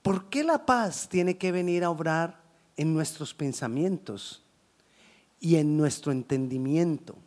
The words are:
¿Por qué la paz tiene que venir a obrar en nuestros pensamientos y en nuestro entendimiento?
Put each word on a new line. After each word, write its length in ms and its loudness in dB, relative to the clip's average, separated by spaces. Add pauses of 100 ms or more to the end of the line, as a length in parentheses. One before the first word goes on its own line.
¿Por 280 0
qué 140 -2
la 220 2
paz 440 0
tiene 280 2
que 140 -2
venir 320 0
a 60 2
obrar 520 -2 (360)
en 160 2
nuestros 400 -2
pensamientos 1080 -4 (960)
y 180 4
en 200 2
nuestro 340 0
entendimiento? 1040 -2 (120)